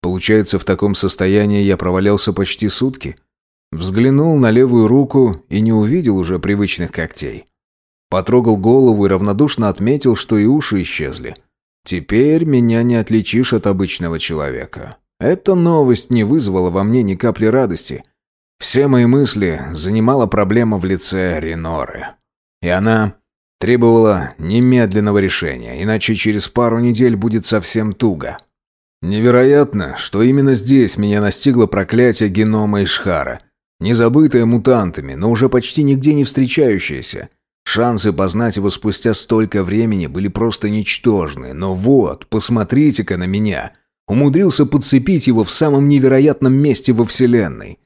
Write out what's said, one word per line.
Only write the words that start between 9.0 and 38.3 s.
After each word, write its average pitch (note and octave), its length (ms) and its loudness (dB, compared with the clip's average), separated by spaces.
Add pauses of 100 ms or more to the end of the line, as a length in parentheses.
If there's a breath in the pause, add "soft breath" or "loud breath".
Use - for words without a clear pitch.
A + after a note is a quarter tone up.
и - 20 2
равнодушно G#2 600 0
отметил, A#2+ 440 0
что - 220 -2
и G#2 80 2
уши A#2 380 0
исчезли. - 540 -10 (500)
Теперь C#3 580 0
меня A#2+ 380 2
не A#2+ 140 0
отличишь A2+ 580 -2
от G#2 120 -2
обычного F2+ 520 -4
человека. C#2+ 800 -10 (200)
Эта F#3 360 0
новость D#3+ 560 2
не A#2 120 2
вызвала G2+ 460 0
во F#2 140 0
мне A#2 200 0
ни G2 120 -2
капли A2 320 -2
радости. A2+ 580 -2 (540)
Все C#3 300 0
мои B2 180 4
мысли G2+ 560 0 (100)
занимала A2 540 0
проблема G#2+ 500 0
в F2 80 -4
лице F#2 560 -2
Реноры. E2 680 -8 (520)
И F2 80 -4
она G#2 460 0 (440)
требовала A2+ 800 2
немедленного G#2 800 2
решения, D2+ 680 -4
иначе A2 320 -2
через G#2 340 -2
пару A#2 300 0
недель A#2+ 380 2
будет G#2+ 300 -2
совсем G#2+ 480 -2
туго. F#2 420 -4 (680)
Невероятно, A#2+ 960 2
что - 240 -2
именно C3+ 320 4
здесь A#2 420 2
меня G#2 240 0
настигло A2+ 460 2
проклятие A2 640 0
генома G#2+ 540 0
Ишхара. D2+ 560 -4 (380)
Незабытое A#2 680 2
мутантами, G#2 640 0
но F2+ 180 -2
уже A#2+ 200 2
почти B2+ 320 -2
нигде C#3 320 2
не C#3+ 100 2
встречающееся. A#2 1040 -2 (380)
Шансы G#2+ 480 -2
познать F#2+ 420 -2